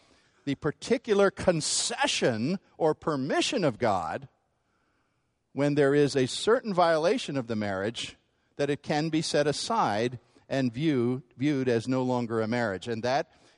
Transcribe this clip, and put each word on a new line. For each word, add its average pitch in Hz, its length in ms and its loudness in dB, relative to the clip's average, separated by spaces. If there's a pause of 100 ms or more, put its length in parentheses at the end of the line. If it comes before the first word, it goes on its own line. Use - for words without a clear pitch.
(460)
the 143 100 -2
particular 202 720 0
concession 175 1300 0 (180)
or 156 180 2
permission 180 680 -2
of 127 140 2
God 101 520 -2 (1200)
when 143 240 0
there 143 180 6
is 147 220 4
a 131 120 2
certain 226 460 0
violation 165 640 2
of 117 100 -4
the 117 100 -4
marriage 104 580 -4 (400)
that 143 140 -2
it 143 140 -4
can 160 260 -2
be 156 120 0
set 147 240 0
aside 127 720 0 (300)
and 131 260 -2
view-, 127 500 0 (140)
viewed 131 300 0
as 117 200 2
no 131 160 0
longer 120 380 -2
a 110 60 -2
marriage. 110 400 -2
And 113 160 -6
that 131 280 -2 (260)